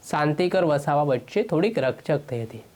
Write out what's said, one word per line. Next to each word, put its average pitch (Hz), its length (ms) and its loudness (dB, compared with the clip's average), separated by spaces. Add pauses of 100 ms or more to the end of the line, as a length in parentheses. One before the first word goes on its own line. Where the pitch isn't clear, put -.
(100)
શાંતિકર 175 540 2
વસાવા 147 380 2
વચ્ચે 143 400 0
થોડીક 202 360 0
રકઝક 135 480 -2
થઈ 117 160 -6
હતી. 113 200 -12 (140)